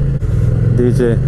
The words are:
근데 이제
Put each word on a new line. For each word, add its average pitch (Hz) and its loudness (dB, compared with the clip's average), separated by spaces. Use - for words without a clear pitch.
근데 123 2
이제 120 0